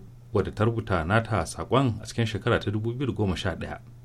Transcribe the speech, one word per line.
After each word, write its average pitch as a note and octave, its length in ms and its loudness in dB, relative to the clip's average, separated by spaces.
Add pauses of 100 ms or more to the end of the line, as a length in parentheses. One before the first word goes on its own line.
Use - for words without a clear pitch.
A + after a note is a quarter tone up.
(320)
wadda F#2+ 220 2
ta G#2+ 100 2
rubuta A2 400 0
nata G#2+ 420 2
saƙon A2 560 2
a - 40 -12
cikin A#2 200 0
shekara G#2 340 2
ta A2 100 -2
dubu A2 220 0
biyu B2+ 140 -4
da A2 60 0
goma F#2+ 240 2
sha F2+ 200 -2
ɗaya. - 240 -8 (240)